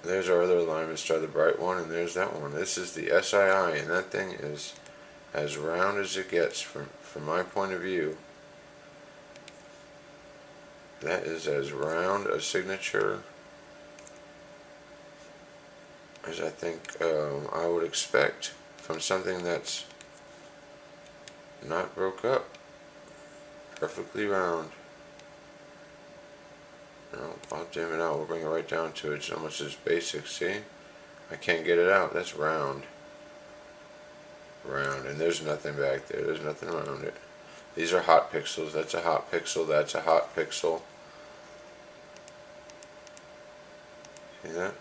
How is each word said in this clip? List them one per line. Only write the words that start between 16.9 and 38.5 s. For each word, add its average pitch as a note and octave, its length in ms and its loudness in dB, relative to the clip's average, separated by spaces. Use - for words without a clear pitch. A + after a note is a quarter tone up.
um, D2+ 500 2
I E2+ 140 0
would E2+ 180 4
expect - 680 2
from D#2+ 220 -4
something F#2 440 2
that's - 420 0
not F2 280 0
broke F#2+ 280 -2
up. - 340 2
Perfectly F2+ 520 -2
round. F2 420 2
No, D#2 220 -8
I'll D#2+ 200 -4
dim E2 220 -2
it D#2+ 80 2
out. D#2+ 160 4
We'll D#2 80 -2
bring E2 160 -4
it D#2 60 -2
right D#2+ 200 0
down D#2+ 260 0
to D2+ 200 -2
it. D2 40 -2
It's - 140 -4
almost D#2+ 300 -4
as D2 120 -6
basic. E2 540 0
See? F#2 300 -2
I - 40 -6
can't E2+ 280 2
get E2+ 140 8
it F2 120 8
out. F#2 240 6
That's F2 220 -2
round. D2 480 0
Round. C#2 420 -2
And C#2+ 100 -4
there's E2 240 4
nothing D2+ 340 -2
back C2+ 320 2
there. C#2+ 160 -2
There's D2+ 200 0
nothing D2+ 240 -4
around C#2+ 380 -2
it. - 100 -4
These E2 200 2
are F2+ 80 8
hot D#2+ 320 10
pixels. D#2 400 -2